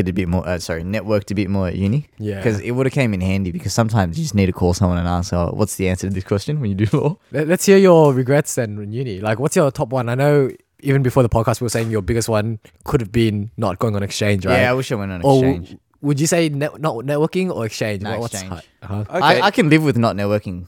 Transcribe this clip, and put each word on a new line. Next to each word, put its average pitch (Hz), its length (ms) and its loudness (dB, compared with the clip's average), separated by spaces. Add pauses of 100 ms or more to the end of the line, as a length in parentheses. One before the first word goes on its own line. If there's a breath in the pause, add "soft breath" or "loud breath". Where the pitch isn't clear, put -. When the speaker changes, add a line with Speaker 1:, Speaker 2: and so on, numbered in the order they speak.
Speaker 1:
a 92 60 -2
bit 92 160 -2
more. 90 180 0
Uh, 90 120 -2
sorry, 82 240 -6
networked 101 460 -2
a 101 60 -4
bit 98 140 -2
more 98 180 0
at 85 80 -4
uni. 101 320 0 (100)
Speaker 2:
Yeah. 104 240 -6
Speaker 1:
'Cause 104 200 0
it 107 100 -6
would 127 140 0
have 127 80 -2
came 123 200 0
in 92 60 -4
handy. 92 320 -2
Because 90 220 -6
sometimes 107 440 2
you 165 60 -4
just 151 100 -6
need 101 140 4
to 90 60 -2
call 90 200 2
someone 90 240 2
and 87 120 -2
ask, 87 240 -2
"Oh, 87 200 0
what's 98 220 -2
the 92 140 -2
answer 92 180 -4
to 98 60 -4
this 95 100 -4
question?" 147 380 -4
when 110 80 -4
you 98 60 -2 (100)
do 123 120 0
law. 147 200 -2 (160)
Speaker 2:
Let, 151 160 -2
let's 180 160 0
hear 196 120 8
your 165 360 8
regrets 131 420 0
then 107 240 -4
in 104 140 -10
uni. 117 260 -6
Like, 107 200 -2
what's 151 180 0
your 151 140 4
top 139 180 -4
one? 123 180 -2
I 120 80 -2
know 139 340 2 (300)
even 139 240 2
before 127 180 4
the 120 80 4
podcast, 113 300 -2
we 123 60 -4
were 113 40 -4
saying 113 220 -2
your 107 100 0
biggest 113 280 -2
one 110 300 -2 (260 soft breath)
could 139 160 0
have 101 100 -8
been 107 460 0
not 98 220 -2
going 110 180 -2
on 101 40 -4
exchange, 101 440 -2
right? 90 160 4
Speaker 1:
Yeah, 123 100 2
I - 20 2
wish 131 180 -4
I 131 40 0
went 98 160 -6
on 92 100 -8
Speaker 2:
Or 139 200 6
w-, 131 180 2
Speaker 1:
exchange. - 200 -16 (220)
Speaker 2:
would 143 200 0
you 160 60 2
say 170 200 2
net-, 143 320 -4
not 147 240 -4
networking 147 500 -2
or 113 120 -4
exchange? 107 380 -4
Speaker 1:
No, 104 80 -6
Speaker 2:
What, 107 100 -4
what's 117 140 -6
Speaker 1:
exchange. 95 180 -8
Speaker 2:
hi-, 82 100 -12 (200)
uh-huh. 101 340 -6
Speaker 3:
Okay. 170 240 4
Speaker 1:
I, 190 60 2
I 208 40 2
can 196 180 2
live 156 140 6
with 135 140 2
not 113 180 2
networking 101 520 -4